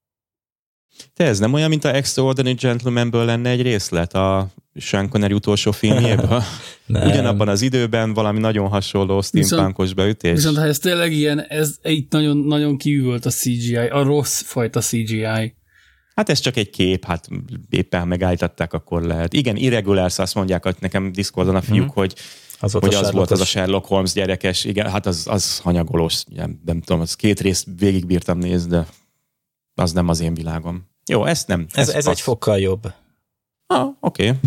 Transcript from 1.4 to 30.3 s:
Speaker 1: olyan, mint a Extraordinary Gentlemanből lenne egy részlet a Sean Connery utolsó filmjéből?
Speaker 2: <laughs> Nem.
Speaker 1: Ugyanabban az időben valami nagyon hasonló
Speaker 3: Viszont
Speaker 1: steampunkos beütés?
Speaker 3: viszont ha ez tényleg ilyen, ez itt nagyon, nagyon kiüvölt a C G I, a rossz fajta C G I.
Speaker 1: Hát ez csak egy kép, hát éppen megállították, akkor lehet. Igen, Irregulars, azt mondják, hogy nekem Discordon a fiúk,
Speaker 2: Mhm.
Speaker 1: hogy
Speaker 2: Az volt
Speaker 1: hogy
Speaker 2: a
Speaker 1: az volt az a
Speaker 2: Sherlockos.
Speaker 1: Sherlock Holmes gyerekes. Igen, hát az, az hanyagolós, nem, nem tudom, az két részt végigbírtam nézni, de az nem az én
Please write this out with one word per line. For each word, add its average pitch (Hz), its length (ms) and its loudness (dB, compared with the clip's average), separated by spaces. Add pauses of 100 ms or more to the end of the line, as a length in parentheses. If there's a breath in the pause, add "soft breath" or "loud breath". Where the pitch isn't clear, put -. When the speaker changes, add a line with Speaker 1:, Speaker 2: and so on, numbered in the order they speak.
Speaker 1:
olyan, 156 160 2
mint 156 140 0
a 139 120 2
Extraordinary 131 600 0
Gentlemanből 120 720 0
lenne 117 240 0
egy 123 120 2
részlet 95 520 0
a 95 340 2 (280)
Sean 98 340 -2
Connery 104 240 0
utolsó 104 380 2
filmjéből? 117 720 2 (240 loud breath)
Speaker 2:
<laughs> - 180 -20
Nem. - 220 2
Speaker 1:
Ugyanabban 110 400 4
az 101 140 2
időben 117 520 2
valami 107 260 0
nagyon 107 280 2
hasonló 98 480 0
Speaker 3:
Viszont 98 300 2
Speaker 1:
steampunkos 95 480 0
beütés? 95 400 0
Speaker 3:
viszont 151 240 2
ha 156 60 2
ez 151 160 0
tényleg 170 320 0
ilyen, 147 300 0
ez 151 400 -4
itt 160 300 -2
nagyon, 151 260 2
nagyon 147 400 0
kiüvölt 131 480 0
a 120 40 0
C - 160 -2
G 120 240 -2
I, 117 60 0
a 123 280 0
rossz 143 380 0
fajta - 400 -2
C - 100 -4
G 113 180 -2
I. 110 460 -2 (600 soft breath)
Speaker 1:
Hát 214 140 0
ez 151 100 2
csak - 180 -2
egy 107 120 0
kép, 92 360 0
hát 85 220 -4 (420)
éppen 90 380 -2
megállították, 90 680 -2
akkor 82 300 -4
lehet. 82 300 -2
Igen, 123 220 0
Irregulars, 101 640 2
azt 92 160 -2
mondják, 92 280 0
hogy 92 160 -2
nekem 95 320 -4
Discordon 92 440 0
a 92 60 2
fiúk, 104 260 2
Speaker 2:
Mhm. 143 120 -8
Speaker 1:
hogy 92 160 0 (440 loud breath)
Speaker 2:
Az 101 120 -2
volt 101 140 2
Speaker 1:
hogy 101 80 4
Speaker 2:
a 101 60 2
Speaker 1:
az 95 120 0
volt 95 200 2
az 95 80 2
a 95 60 2
Speaker 2:
Sherlockos. - 40 -2
Speaker 1:
Sherlock 95 360 0
Holmes 95 280 0
gyerekes. 95 500 -2
Igen, 104 260 -2
hát 98 160 -2
az, 85 220 -4
az - 320 -2
hanyagolós, 82 640 0
nem, - 420 -10
nem 85 160 -4
tudom, 82 200 0
az 82 140 -6
két 104 240 0
részt 95 280 -2 (100)
végigbírtam 90 600 0
nézni, 87 320 -2
de 85 160 0 (880)
az 90 160 0
nem 87 160 0
az 82 120 2
én 82 140 -2